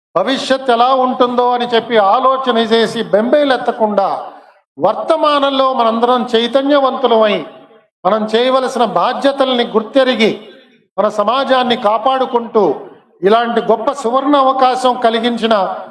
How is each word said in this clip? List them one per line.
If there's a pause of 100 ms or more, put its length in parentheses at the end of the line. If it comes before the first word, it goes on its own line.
(160)
భవిష్యత్
ఎలా
ఉంటుందో
అని
చెప్పి
ఆలోచన
చేసి
బెంబేలెత్తకుండా (560)
వర్తమానంలో
మనందరం
చైతన్యవంతులమై, (600)
మనం
చేయవలసిన
బాధ్యతల్ని
గుర్తెరిగి, (520)
మన
సమాజాన్ని
కాపాడుకుంటూ, (480)
ఇలాంటి
గొప్ప
సువర్ణ
అవకాశం
కలిగించిన (160)